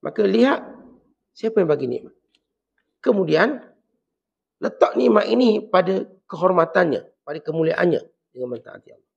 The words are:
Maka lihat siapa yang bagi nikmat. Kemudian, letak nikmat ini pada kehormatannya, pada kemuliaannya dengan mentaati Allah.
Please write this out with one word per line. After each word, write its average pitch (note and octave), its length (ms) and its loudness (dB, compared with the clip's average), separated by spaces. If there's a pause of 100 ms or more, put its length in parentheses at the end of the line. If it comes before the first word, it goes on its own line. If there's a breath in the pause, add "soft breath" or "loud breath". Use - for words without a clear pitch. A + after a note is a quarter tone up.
Maka D#3 240 -4
lihat A#3 320 2 (720)
siapa A3 240 -2
yang E3 140 2
bagi C3+ 160 -2
nikmat. - 240 -8 (880)
Kemudian, G3 640 0 (960)
letak - 400 0
nikmat A3 240 4
ini A3 400 2
pada F#3 400 0 (240)
kehormatannya, E3 720 0 (240)
pada D3+ 160 -12
kemuliaannya E3 640 -2 (320)
dengan B2+ 160 -10
mentaati - 400 -18
Allah. - 240 -20